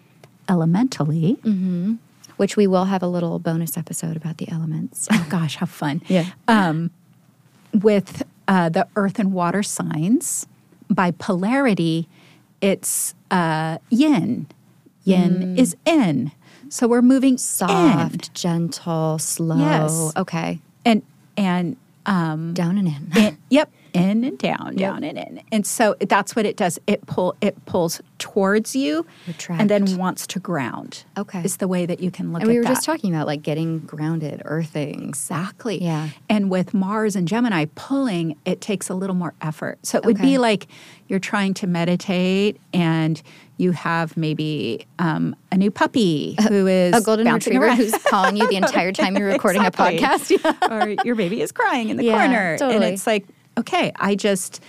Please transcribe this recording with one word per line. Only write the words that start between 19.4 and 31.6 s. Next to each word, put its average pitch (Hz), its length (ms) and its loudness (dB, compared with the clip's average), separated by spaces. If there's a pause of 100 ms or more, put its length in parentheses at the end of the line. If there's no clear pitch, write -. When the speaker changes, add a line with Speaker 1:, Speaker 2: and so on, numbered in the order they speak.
Speaker 1:
Yes. 156 580 2
Speaker 2:
Okay. 170 440 -4 (240)
Speaker 1:
And, 226 180 4 (340)
and, 180 400 0 (300)
um, 165 480 -2
Speaker 2:
Down 180 240 0
and 190 100 0
in. 151 240 -8 (100)
Speaker 1:
in, 202 160 0 (120)
yep. 294 200 4 (220)
In 196 320 2
and 330 120 -4
down, - 400 -4
Speaker 2:
Yep. - 20 -4
Speaker 1:
down 190 260 -4
and - 120 -8
in. - 240 -14 (100)
And 220 160 0
so 214 300 2 (100)
that's 202 300 0
what 220 80 2
it 196 140 -2
does. 180 280 0
It - 200 0
pull, - 340 -2
it - 240 -2
pulls 165 380 -2 (160)
towards 208 580 0
you 302 300 -2 (420)
and 190 220 2
then 202 140 4
Speaker 2:
Retract. 185 140 0
Speaker 1:
wants 180 300 -4
to - 100 -6
ground. - 680 -6 (120)
Speaker 2:
Okay. 196 260 -8
Speaker 1:
Is 190 140 -4
the 202 120 -2